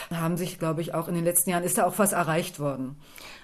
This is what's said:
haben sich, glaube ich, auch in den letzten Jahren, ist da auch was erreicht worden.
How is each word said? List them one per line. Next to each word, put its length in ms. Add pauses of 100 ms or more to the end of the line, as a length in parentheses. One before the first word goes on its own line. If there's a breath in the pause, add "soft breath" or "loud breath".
(120)
haben 260
sich, 220
glaube 220
ich, 120
auch 140
in 80
den 80
letzten 260
Jahren, 140
ist 160
da 60
auch 120
was 140
erreicht 480
worden. 380 (460 loud breath)